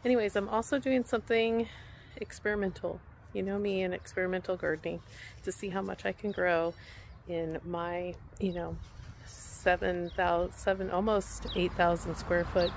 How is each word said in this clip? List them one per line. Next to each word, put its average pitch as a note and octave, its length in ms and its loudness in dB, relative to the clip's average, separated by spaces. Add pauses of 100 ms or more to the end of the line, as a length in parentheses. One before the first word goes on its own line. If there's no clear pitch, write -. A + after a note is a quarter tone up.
anyways, A#3 320 4
I'm G3+ 140 2
also A3+ 280 2
doing C4 280 4
something A3+ 640 2 (480)
experimental. G3+ 840 -2 (320)
You F#3+ 120 -2
know G3 140 -2
me G3 240 0
and F3+ 120 0
experimental F#3 640 -2
gardening D#3+ 420 -2 (440)
to F#3+ 100 -4
see G3+ 160 -6
how F#3+ 140 -2
much F#3+ 220 -6
I F#3+ 60 0
can G3+ 220 -6
grow E3+ 400 2 (560)
in E3 340 -2
my, F3 500 -4 (280)
you F#3+ 100 0
know, E3+ 240 -4 (500)
seven F3+ 920 0
thousand, F3+ 400 4
seven, F#3+ 340 0
almost G3 640 2
eight F3 200 2
thousand E3+ 420 4
square F3 260 2
foot F3+ 340 2